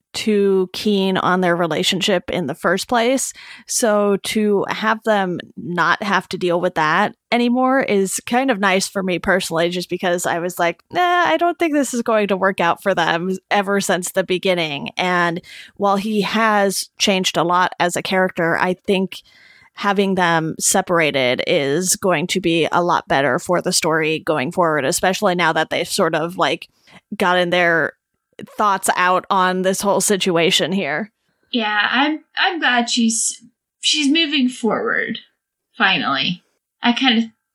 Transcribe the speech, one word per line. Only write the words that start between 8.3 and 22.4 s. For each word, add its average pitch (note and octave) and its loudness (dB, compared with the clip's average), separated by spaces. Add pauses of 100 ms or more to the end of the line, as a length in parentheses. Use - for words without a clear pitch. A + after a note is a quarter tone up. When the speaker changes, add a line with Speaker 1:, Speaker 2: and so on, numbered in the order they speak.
Speaker 1:
of A3 0
nice F#3+ 2
for G3 -6
me F3+ -2
personally, F3 0
just F3+ -6
because F3 -2
I E3 -2
was F3 -6
like, F3 -2 (100)
"Nah, F4 2
I D#4+ 2
don't E4+ 0
think E4 0
this C#4+ 0
is A#3+ -2
going G#3+ 0
to G3 0
work F#3+ 0
out E3+ 0
for F#3+ 0
them," E3+ 0 (140)
ever G3+ 2
since F3+ -2
the F#3+ 0
beginning. E3+ -2
And F3 0 (360)
while G3+ 2
he G#3+ 0
has G3+ 0
changed F#3 0
a D3+ 2
lot F3 2
as F3 0
a C#3 -2
character, F#3 0
I F#3 0
think F#3 -2 (520)
having G3 0
them E3 2
separated D3 0
is D#3 0
going F3 0
to F#3 -4